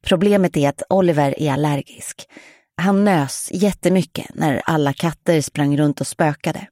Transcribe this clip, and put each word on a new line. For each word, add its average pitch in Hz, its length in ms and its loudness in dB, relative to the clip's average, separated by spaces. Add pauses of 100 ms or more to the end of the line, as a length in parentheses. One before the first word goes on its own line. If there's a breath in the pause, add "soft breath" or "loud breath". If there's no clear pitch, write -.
Problemet 196 500 2
är 143 120 2
att - 200 -4
Oliver 156 540 2
är 151 100 0
allergisk. - 760 -6 (480 loud breath)
Han 196 280 0
nös 165 480 0
jättemycket 185 840 -2
när 147 300 -2
alla 147 280 0
katter 165 480 0
sprang 143 360 -2
runt 147 240 0
och 139 60 -4
spökade. 160 640 -4